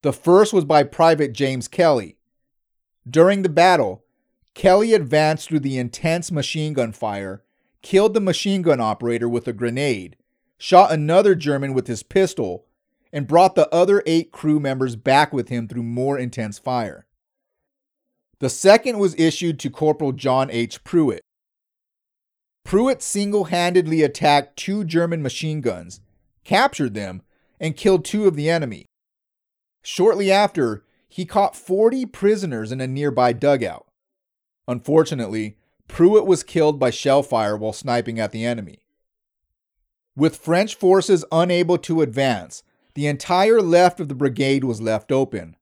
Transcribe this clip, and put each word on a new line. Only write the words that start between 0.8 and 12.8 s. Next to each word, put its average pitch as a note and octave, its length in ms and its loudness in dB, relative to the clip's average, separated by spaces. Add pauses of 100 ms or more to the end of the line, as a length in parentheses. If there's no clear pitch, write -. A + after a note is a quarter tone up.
Private D3+ 500 2
James C3 340 -4
Kelly. C#3 480 0 (880)
During F3+ 360 4
the F3+ 80 0
battle, D3+ 520 2 (520)
Kelly G#3 400 4
advanced D#3 540 0
through D#3 120 -2
the C3+ 160 -6
intense D#3+ 560 -4
machine D3+ 400 -6
gun A#2+ 200 -4
fire, G2+ 520 -8 (380)
killed G3+ 320 2
the A3 60 0
machine G3 420 -2
gun D3+ 180 2
operator A#2 480 -2
with A#2+ 200 -4
a A#2+ 40 -8
grenade, A#2 640 -4 (400)
shot F3+ 360 6
another E3+ 420 2
German C#3 400 -4
with B2+ 140 -2
his A#2 160 -8
pistol, C#3 600 -2 (480)